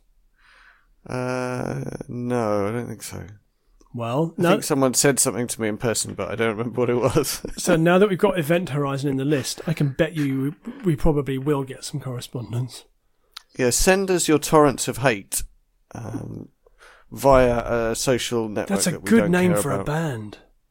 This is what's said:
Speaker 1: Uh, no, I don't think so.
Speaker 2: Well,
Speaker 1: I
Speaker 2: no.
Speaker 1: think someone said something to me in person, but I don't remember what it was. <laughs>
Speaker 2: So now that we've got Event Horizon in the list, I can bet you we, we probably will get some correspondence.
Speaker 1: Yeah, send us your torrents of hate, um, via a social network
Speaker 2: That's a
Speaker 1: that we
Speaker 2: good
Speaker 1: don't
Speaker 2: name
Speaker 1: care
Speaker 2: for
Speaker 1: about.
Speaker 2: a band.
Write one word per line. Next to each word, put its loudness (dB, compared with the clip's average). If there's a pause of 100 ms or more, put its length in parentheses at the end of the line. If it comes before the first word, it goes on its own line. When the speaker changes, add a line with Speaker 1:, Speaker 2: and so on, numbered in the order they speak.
(1080)
Speaker 1:
Uh, -4 (240)
no, -2
I -2
don't -6
think -12
so. -12 (680)
Speaker 2:
Well, -2
Speaker 1:
I -2
Speaker 2:
no. 4
Speaker 1:
think 2
someone 2
said 2
something 0
to -10
me 0
in -4
person, -2
but -6
I -6
don't 0
remember -4
what 2
it 2
was. 0 (100)
<laughs> -14
Speaker 2:
So 2
now 4
that 6
we've 0
got 2
Event 0
Horizon -2
in 0
the -2
list, -2
I 0
can 0
bet -2
you -2 (100)
we, -10 (120)
we 2
probably 2
will -2
get -12
some -8
correspondence. -8 (720)
Speaker 1:
Yeah, 4
send 4
us 2
your 6
torrents 4
of -4
hate, 0 (500)
um, -10 (640)
via 4
a -2
social 0
network -4
Speaker 2:
That's 0
a 2
Speaker 1:
that -8
we -4
Speaker 2:
good 8
Speaker 1:
don't 2
Speaker 2:
name 4
Speaker 1:
care 2
Speaker 2:
for -2
Speaker 1:
about. -2
Speaker 2:
a -6
band. -6 (340)